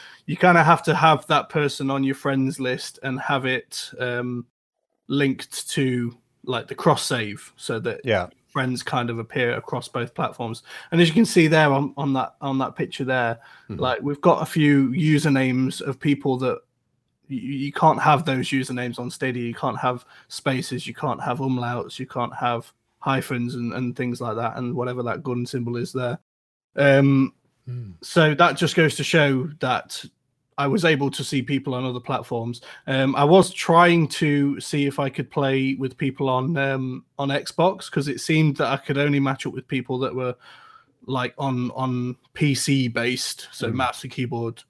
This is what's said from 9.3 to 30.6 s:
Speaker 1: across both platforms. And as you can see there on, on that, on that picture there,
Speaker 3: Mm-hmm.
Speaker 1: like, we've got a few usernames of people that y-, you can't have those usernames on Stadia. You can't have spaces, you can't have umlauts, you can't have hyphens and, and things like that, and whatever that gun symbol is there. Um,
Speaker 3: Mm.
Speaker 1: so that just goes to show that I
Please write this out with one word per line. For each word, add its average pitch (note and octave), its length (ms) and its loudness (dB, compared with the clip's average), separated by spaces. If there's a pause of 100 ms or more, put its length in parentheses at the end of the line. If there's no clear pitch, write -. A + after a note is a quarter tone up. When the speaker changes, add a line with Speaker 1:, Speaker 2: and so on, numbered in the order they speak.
Speaker 1:
across A#2 320 -8
both A#2+ 260 -6
platforms. A#2 520 -8 (260)
And E3 100 4
as F3 60 8
you D#3 80 0
can A3+ 120 6
see E3 200 6
there D#3 260 6
on, C#3 240 0
on C#3+ 180 -2
that, C3 260 -4
on C3+ 180 -4
that - 160 -4
picture C#3 300 -6
there, B2 340 0 (320)
Speaker 3:
Mm-hmm. - 100 -8
Speaker 1:
like, B2+ 220 -2
we've C#3+ 180 -6
got F3 220 4
a D#3 40 -4
few C#3+ 420 4
usernames C3+ 920 2
of C3+ 200 -8
people C#3 380 0
that B2+ 200 -2 (680)
y-, C#3 80 -6
you C#3 360 -6
can't D#3+ 280 4
have D3+ 240 4
those C3 260 -2
usernames B2 500 -4
on A#2+ 100 -8
Stadia. B2 320 -4
You A#2+ 120 -4
can't C3 240 -4
have B2+ 260 -2 (240)
spaces, B2+ 580 -4
you A#2 80 -10
can't - 260 -4
have - 200 -4
umlauts, B2 580 -4
you C3 80 -10
can't A#2+ 280 -6
have A#2+ 380 -4 (280)
hyphens B2+ 560 -2
and, A#2+ 180 -6
and A#2+ 220 -4
things B2 240 -4
like A2+ 160 -6
that, A#2 200 -4
and A#2+ 180 -6
whatever B2 280 -4
that A2+ 220 -6
gun B2 200 -4
symbol A#2+ 320 -6
is A#2 160 -6
there. B2 260 -4 (580)
Um, C#3 580 6 (340)
Speaker 3:
Mm. A#2+ 320 -12
Speaker 1:
so D#3 360 4
that E3 200 4
just - 200 0
goes D#3+ 180 4
to - 80 -4
show C#3+ 460 4 (100)
that - 460 -4 (520)
I C#3+ 120 0